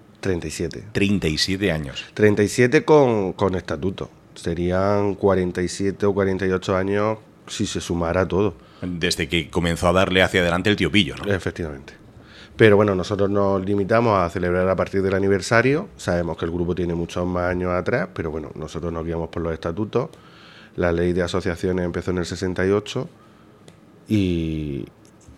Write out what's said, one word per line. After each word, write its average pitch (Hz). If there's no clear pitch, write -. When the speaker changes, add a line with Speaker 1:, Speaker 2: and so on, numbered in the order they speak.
Speaker 1:
Treinta 85
y 78
siete. 78
Speaker 2:
Treinta 98
y 78
siete 95
años. 73
Speaker 1:
Treinta 104
y 98
siete 127
con, 117
con 92
estatuto. 87
Serían 92
cuarenta 92
y 87
siete 98
o 98
cuarenta 95
y 92
ocho 92
años 101
si -
se 90
sumara 85
todo. 92
Speaker 2:
Desde 87
que 82
comenzó 85
a 87
darle 92
hacia 92
adelante 87
el 101
tío 90
Pillo, 85
¿no? 101
Speaker 1:
Efectivamente. 82
Pero 107
bueno, 101
nosotros 95
nos 98
limitamos 101
a 87
celebrar 90
a 92
partir 92
del 95
aniversario. 113
Sabemos 85
que 90
el 82
grupo 87
tiene 87
muchos 85
más 90
años 90
atrás, 90
pero 82
bueno, 76
nosotros 80
nos 82
guiamos 82
por 85
los 82
estatutos. 98
La 87
ley 87
de 90
asociaciones 90
empezó 87
en 90
el 85
sesenta 92
y 95
ocho 107
y, 80